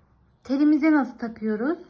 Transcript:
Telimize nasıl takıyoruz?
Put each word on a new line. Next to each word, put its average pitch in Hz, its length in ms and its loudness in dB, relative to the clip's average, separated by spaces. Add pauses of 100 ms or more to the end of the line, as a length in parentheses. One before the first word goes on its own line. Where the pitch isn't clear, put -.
(440)
Telimize 294 480 2
nasıl 285 260 0
takıyoruz? 226 640 -6 (100)